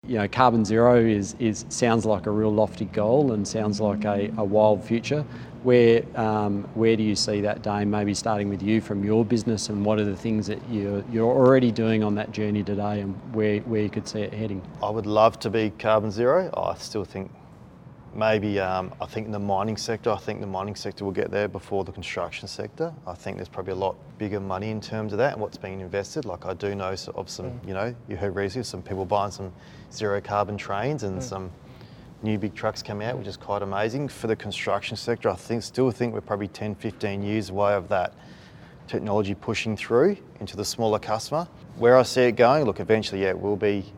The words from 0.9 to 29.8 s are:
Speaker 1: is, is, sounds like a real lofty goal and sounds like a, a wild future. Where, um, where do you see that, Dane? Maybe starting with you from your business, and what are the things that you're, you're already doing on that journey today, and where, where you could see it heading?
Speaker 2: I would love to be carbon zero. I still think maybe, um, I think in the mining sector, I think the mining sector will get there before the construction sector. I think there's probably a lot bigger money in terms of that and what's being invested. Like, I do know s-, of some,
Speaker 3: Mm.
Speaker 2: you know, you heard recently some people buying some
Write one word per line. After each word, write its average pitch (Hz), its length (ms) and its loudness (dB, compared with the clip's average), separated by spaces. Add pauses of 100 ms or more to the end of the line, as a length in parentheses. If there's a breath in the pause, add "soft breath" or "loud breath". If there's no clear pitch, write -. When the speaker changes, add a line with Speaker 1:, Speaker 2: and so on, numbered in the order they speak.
Speaker 1:
is, 107 440 4
is, 110 280 0
sounds 113 380 2
like 101 200 2
a 107 60 0
real 107 220 2
lofty 104 320 2
goal 117 480 2
and 104 120 -2
sounds 107 360 -2
like 104 240 0
a, 101 320 0
a 110 60 -2
wild 104 380 6
future. 123 440 -2 (380 loud breath)
Where, 117 420 8 (100)
um, 104 480 0 (100)
where 113 220 4
do 107 80 0
you 104 140 2
see 104 240 0
that, 104 220 -2
Dane? 104 280 0
Maybe 104 220 0
starting 104 340 -2
with 98 160 -4
you 107 160 4
from 101 240 -4
your 110 220 4
business, 110 420 0
and 104 160 -2
what 107 160 2
are 104 60 2
the 98 100 -2
things 107 320 -2
that 104 100 -4 (120)
you're, 101 420 -2
you're 113 180 2
already 131 400 6
doing 110 320 2
on 104 140 0
that 104 160 -4
journey 104 320 -2
today, 104 380 -2
and 98 120 -6 (220)
where, 104 280 2
where 113 180 0
you 104 80 0
could 104 180 -6
see 110 140 -6
it 98 120 -6
heading? 104 280 -6 (200)
Speaker 2:
I 101 80 -2
would 107 160 -4
love 107 340 6
to 117 100 -4
be 107 220 2
carbon 107 400 2
zero. 135 440 2
I 50 200 -2
still - 280 -8
think 95 260 -10 (840)
maybe, 107 440 2
um, 92 400 -2
I - 60 -6
think 110 220 -8
in 113 40 -8
the 104 80 -4
mining 101 380 -2
sector, 113 320 -4
I 104 80 0
think 107 240 -8
the 104 60 -8
mining 98 280 -6
sector 101 300 -8
will 98 60 -2
get 92 180 -2
there 104 180 -2
before 98 360 -6
the 90 80 -8
construction 90 560 -8
sector. 131 440 -8 (140)
I 87 80 -10
think 95 240 -10
there's 95 120 -10
probably 95 240 -8
a 92 40 -6
lot 92 180 -2 (220)
bigger 104 220 -4
money 98 320 -6
in 107 100 -6
terms 107 320 -6
of 104 60 -2
that 139 140 2
and 107 80 -8
what's - 160 -8
being 95 220 -10
invested. 98 460 -6
Like, 87 200 -10
I 92 100 -4
do 101 180 -4
know 95 160 -4
s-, 95 200 -8
of 95 200 -8
some, 92 220 -10
Speaker 3:
Mm. 120 160 -12
Speaker 2:
you 95 80 -6
know, 117 200 -4 (120)
you 101 100 -8
heard 95 180 -4
recently 101 280 -2
some 92 180 -10
people 95 240 -6
buying 101 260 -2
some 95 200 -12 (420 loud breath)